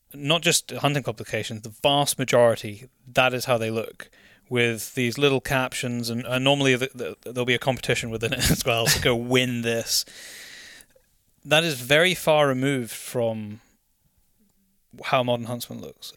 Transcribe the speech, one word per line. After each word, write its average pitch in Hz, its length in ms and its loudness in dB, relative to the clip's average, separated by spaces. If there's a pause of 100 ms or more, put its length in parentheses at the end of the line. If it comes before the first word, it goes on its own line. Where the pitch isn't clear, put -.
(140)
not 147 280 0
just 165 300 0
hunting 143 320 0
publications, 110 600 -6
the 110 100 -14 (100)
vast 143 360 0
majority, 120 680 2 (200)
that 127 260 2
is 123 120 -4
how 127 120 2
they 113 140 -2
look, - 380 -8 (400)
with 117 460 0
these 120 220 -2
little 139 240 4
captions, 123 680 -4
and, 117 160 -4
and 127 180 -2
normally 135 320 4
the, 123 180 -2
the, 107 240 -8 (140)
there'll 123 140 -2
be 123 100 4
a 117 40 -2
competition 123 520 -2
within 113 220 -2
it 123 60 -4
<laughs> - 120 2
as - 140 0
well, 117 220 2
so - 140 2
go 127 140 4
win 123 480 2
this. 117 420 -2 (1400)
That 151 200 2
is 139 160 -2
very 156 320 4
far 151 340 4
removed 131 440 0
from 110 680 -4 (1500)
how 131 180 2
Modern 120 240 -2
Huntsman 120 340 -10
looks. - 360 -16